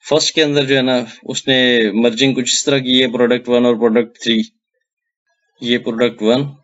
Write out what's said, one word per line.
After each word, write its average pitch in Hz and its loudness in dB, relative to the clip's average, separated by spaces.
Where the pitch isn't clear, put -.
First - 0
के 160 2
अंदर 147 0
जो 135 2
है 135 2
ना 127 0
उसने 123 0
मर्जिंग 120 2
कुछ 123 -4
इस - -2
तरह 139 2
की 127 0
है, 127 0
product 120 0
one 120 2
और 120 2
product 113 0
three, 113 0
ये 120 -2
product 117 -2
one 127 2